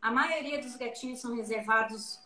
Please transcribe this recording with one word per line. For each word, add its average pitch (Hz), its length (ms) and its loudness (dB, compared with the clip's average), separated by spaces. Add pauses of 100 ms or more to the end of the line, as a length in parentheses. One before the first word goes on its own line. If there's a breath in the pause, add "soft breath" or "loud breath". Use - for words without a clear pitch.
A 226 100 2
maioria 285 480 2
dos 247 180 -8
gatinhos 247 420 -6
são 233 160 -4
reservados 220 920 0